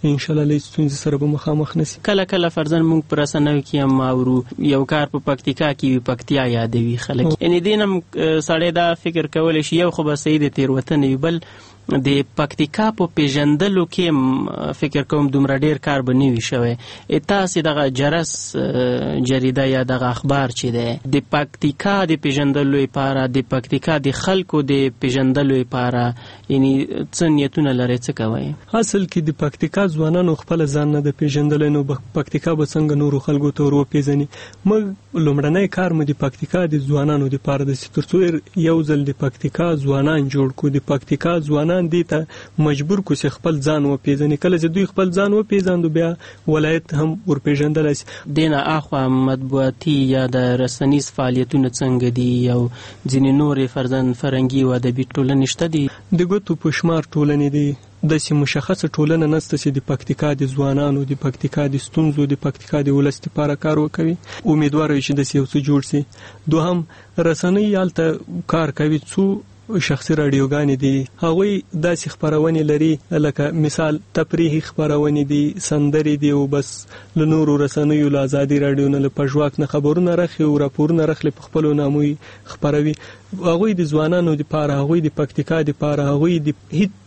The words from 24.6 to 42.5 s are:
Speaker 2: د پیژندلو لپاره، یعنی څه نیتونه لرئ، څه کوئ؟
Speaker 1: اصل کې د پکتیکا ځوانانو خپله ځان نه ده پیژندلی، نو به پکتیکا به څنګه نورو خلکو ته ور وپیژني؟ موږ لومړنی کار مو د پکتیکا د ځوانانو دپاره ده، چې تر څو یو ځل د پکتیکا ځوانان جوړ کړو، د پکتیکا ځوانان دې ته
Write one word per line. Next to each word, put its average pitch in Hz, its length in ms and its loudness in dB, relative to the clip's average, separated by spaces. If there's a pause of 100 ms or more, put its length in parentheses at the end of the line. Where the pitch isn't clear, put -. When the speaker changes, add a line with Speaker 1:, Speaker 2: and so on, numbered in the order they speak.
Speaker 2:
د 135 380 2
پیژندلو 135 600 2
لپاره، 123 520 -2 (340)
یعنی 135 380 2 (260)
څه - 100 -2
نیتونه 147 500 2
لرئ، 123 240 0
څه 123 240 -6
کوئ؟ 117 260 -2 (360)
Speaker 1:
اصل 196 240 0
کې - 120 -2
د 160 120 0 (120)
پکتیکا 165 500 -2
ځوانانو 160 420 2
خپله 165 320 -2
ځان 147 300 0
نه 147 40 0
ده 143 100 0
پیژندلی، 147 580 0
نو 147 140 2
به 139 160 -4 (160)
پکتیکا 160 400 -2
به 151 100 0
څنګه 151 380 0
نورو 143 160 2
خلکو 143 320 0
ته 147 140 -2
ور 139 100 2
وپیژني؟ 143 520 2 (400)
موږ 214 160 2 (320)
لومړنی 151 540 2
کار 185 220 -2
مو 156 140 0
د 143 180 -2
پکتیکا 151 440 -2
د 151 200 0
ځوانانو 143 420 0
دپاره 139 360 -2
ده، 139 100 -2
چې - 200 -12
تر 151 80 -2
څو - 140 -2 (400)
یو 165 260 2
ځل 147 220 0
د 139 140 -4
پکتیکا 156 500 -2 (160)
ځوانان 139 440 0
جوړ 135 280 0
کړو، 147 200 -2
د - 100 2
پکتیکا 143 480 -2 (140)
ځوانان 160 420 0
دې 170 180 2
ته 156 180 -2 (400)